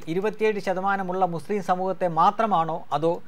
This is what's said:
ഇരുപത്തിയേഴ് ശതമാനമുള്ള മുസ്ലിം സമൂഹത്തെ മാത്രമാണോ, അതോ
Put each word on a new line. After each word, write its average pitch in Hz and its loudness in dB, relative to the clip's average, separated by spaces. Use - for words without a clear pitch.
ഇരുപത്തിയേഴ് 208 0
ശതമാനമുള്ള 190 0
മുസ്ലിം 196 -4
സമൂഹത്തെ 185 0
മാത്രമാണോ, 185 2
അതോ 165 2